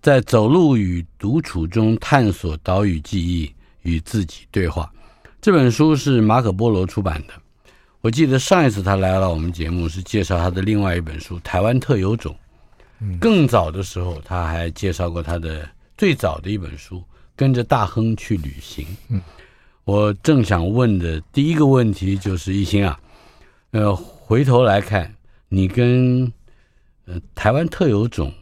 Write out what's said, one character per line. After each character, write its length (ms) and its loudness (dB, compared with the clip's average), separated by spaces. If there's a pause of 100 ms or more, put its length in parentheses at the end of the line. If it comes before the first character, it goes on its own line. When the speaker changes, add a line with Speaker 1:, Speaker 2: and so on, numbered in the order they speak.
Speaker 1:
在 220 4
走 260 2
路 260 4
与 300 -2 (140)
独 240 -2
处 240 -6
中 320 2
探 340 2
索 300 -6
岛 240 0
屿 140 -2
记 240 -4
忆， 280 -4 (300)
与 180 -2
自 240 -2
己 260 -16
对 160 -2
话。 240 -4 (500)
这 120 2
本 180 6
书 240 4
是 260 2
马 200 4
可 100 0
波 200 0
罗 160 0
出 160 -4
版 260 -4
的。 60 -20 (640)
我 100 0
记 160 2
得 120 2
上 280 4
一 40 4
次 120 -6
他 140 2
来 220 2
了 120 2
我 60 -2
们 160 -4
节 160 -6
目， 180 -2
是 160 -8
介 220 -2
绍 140 -2
他 120 0
的 120 -4
另 180 0
外 160 0
一 40 -2
本 200 -10
书 220 -12
《台 180 -2
湾 180 2
特 200 0
有 180 0
种》。 160 -8 (680)
Speaker 2:
嗯。 180 -6
Speaker 1:
更 280 4
早 240 2
的 120 -6
时 160 -8
候， 260 -6
他 220 -6
还 240 -4
介 200 -4
绍 200 -4
过 120 -8
他 160 -6
的， 300 -10 (300)
最 160 2
早 240 -4
的 120 -10
一 60 -2
本 200 -10
书 200 -16 (400)
《跟 160 2
着 100 0
大 220 0
亨 320 -2
去 220 -4
旅 220 -8
行》。 240 -14 (260)
Speaker 2:
嗯。 100 -2 (640)
Speaker 1:
我 280 0 (100)
正 220 4
想 240 0
问 320 2
的 200 -4 (120)
第 140 0
一 80 0
个 120 4
问 260 4
题 240 -2
就 200 -4
是： 160 -6
一 100 0
心 240 0
啊， 140 -4 (720)
呃， 240 2
回 480 -2
头 180 6
来 180 4
看， 320 -4 (360)
你 180 2
跟， 680 2 (760)
呃， 120 -10 (160)
《台 160 0
湾 160 0
特 220 0
有 180 2
种》 220 -4 (140)